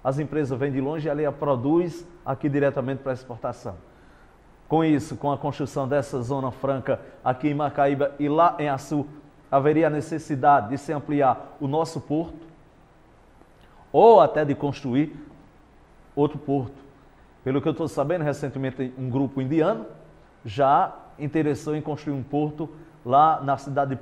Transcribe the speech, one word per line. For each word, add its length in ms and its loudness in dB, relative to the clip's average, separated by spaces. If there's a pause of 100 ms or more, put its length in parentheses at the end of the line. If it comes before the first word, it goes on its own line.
as 160 0
empresas 360 -2
vêm 140 -2
de 100 -2
longe 280 -4
e 20 0
ali 160 -2
a 60 -2
produz 760 0 (180)
aqui 240 -2
diretamente 540 0
para 100 -4
exportação. 600 -10 (920)
Com 160 2
isso, 320 0
com 140 -4
a 80 -2
construção 480 -4
dessa 360 -2
zona 280 -4
franca 500 -2 (240)
aqui 220 0
em 80 0
Macaíba 640 0
e 100 0
lá 300 4
em 100 -2
Açu, 380 -2 (420)
haveria 380 4
a 40 2
necessidade 800 2
de 80 -4
se 140 -8
ampliar 680 0
o 80 -4
nosso 320 -2
porto 440 -6 (1500)
ou 280 10
até 240 4
de 120 0
construir 580 -2 (1000)
outro 200 2
porto. 380 -4 (720)
Pelo 180 -2
que 60 -2
eu 60 0
tô 120 -4
sabendo, 380 -2
recentemente 720 -4
um 100 -6
grupo 320 -2
indiano 460 0 (580)
já 480 2 (240)
interessou 600 -2
em 40 -6
construir 340 -6
um 100 -6
porto 440 -4 (360)
lá 360 4
na 160 -2
cidade 340 -2
de 100 -4